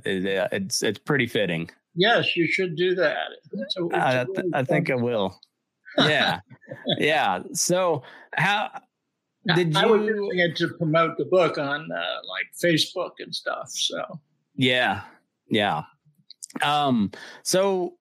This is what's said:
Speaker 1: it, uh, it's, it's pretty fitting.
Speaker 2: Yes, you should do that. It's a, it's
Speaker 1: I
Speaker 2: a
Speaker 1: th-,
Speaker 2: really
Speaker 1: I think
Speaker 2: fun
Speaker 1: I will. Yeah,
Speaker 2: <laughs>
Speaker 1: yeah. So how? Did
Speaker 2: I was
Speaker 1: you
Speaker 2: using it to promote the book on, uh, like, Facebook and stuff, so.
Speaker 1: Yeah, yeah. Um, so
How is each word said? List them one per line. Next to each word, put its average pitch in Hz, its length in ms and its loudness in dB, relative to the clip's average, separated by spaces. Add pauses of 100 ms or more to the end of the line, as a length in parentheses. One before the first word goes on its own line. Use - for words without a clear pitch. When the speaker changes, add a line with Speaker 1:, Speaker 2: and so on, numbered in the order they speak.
Speaker 1:
it, 98 340 -2
uh, 92 120 0
it's, 98 320 -4
it's 107 160 0
pretty 131 300 0
fitting. 87 420 -2 (240)
Speaker 2:
Yes, 190 420 2
you 165 140 0
should 185 260 -2
do 180 200 2
that. 156 320 0 (240)
It's 349 240 -8
a, - 100 -2
it's - 80 -4
Speaker 1:
I - 180 2
Speaker 2:
a 127 120 0
Speaker 1:
th-, 127 140 -6
Speaker 2:
really 185 160 -2
Speaker 1:
I 139 100 0
think 147 240 0
Speaker 2:
fun 131 100 0
Speaker 1:
I 120 40 0
will. 110 380 -2 (580)
Yeah, 123 420 2 (280)
Speaker 2:
<laughs> - 300 -4
Speaker 1:
yeah. 120 440 2 (100)
So 170 500 0 (300)
how? 202 380 0 (840)
Did 165 220 2
Speaker 2:
I 202 100 4
was 214 160 6
Speaker 1:
you 208 280 -2
Speaker 2:
using 180 100 -2
it 170 160 2
to 165 120 0
promote 160 480 2
the 151 80 -2
book 165 340 4
on, 147 320 -4
uh, 85 100 -6 (280)
like, 95 180 -6 (160)
Facebook 175 580 0
and 170 140 -10
stuff, - 360 -6
so. - 500 -6 (340)
Speaker 1:
Yeah, 123 480 2 (460)
yeah. 98 340 2 (800)
Um, 139 480 2 (320)
so 185 580 0